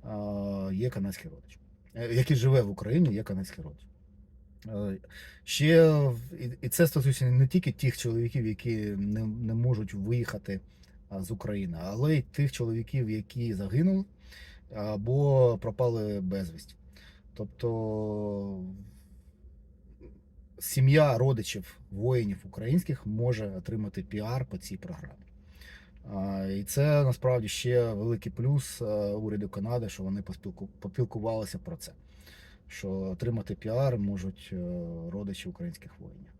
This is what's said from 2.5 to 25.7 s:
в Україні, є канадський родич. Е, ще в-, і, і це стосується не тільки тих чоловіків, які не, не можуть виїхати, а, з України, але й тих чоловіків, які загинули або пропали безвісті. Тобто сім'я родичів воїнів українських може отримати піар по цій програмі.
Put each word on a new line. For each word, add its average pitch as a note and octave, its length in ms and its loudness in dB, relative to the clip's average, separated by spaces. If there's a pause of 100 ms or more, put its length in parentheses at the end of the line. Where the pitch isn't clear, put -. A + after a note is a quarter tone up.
в G2+ 80 0
Україні, A#2+ 440 4
є G#2+ 80 -2
канадський F#3 420 -6
родич. D3 220 -16 (800)
Е, G2+ 320 -4 (460)
ще D#3+ 460 8
в-, C3+ 500 2
і, B2 120 -6 (100)
і B2+ 60 -4
це E3+ 180 6
стосується C3 440 2
не C3 160 8
тільки F3+ 260 2
тих - 260 0
чоловіків, A#2 480 0
які A2 300 -2 (100)
не, G#2 400 -2
не A2 280 -2
можуть A2+ 400 0
виїхати, G2+ 640 -2 (480)
а, G2 140 -8
з F2+ 80 -8
України, G2 520 -4
але A#2+ 340 2
й C3 60 2
тих C#3+ 300 -2
чоловіків, A2+ 580 -2
які A2 440 -4
загинули D3+ 500 2 (680)
або A#2+ 880 4
пропали A2 580 0
безвісті. F#2 540 -6 (600)
Тобто G#2+ 1300 -4 (2000)
сім'я C3+ 600 6
родичів A2+ 600 0 (120)
воїнів G#2+ 540 0
українських C3 640 -2
може A2 400 0
отримати G2 560 -6
піар A2+ 420 -4
по F#3 140 -10
цій - 180 -10
програмі. E3+ 380 -12 (1000)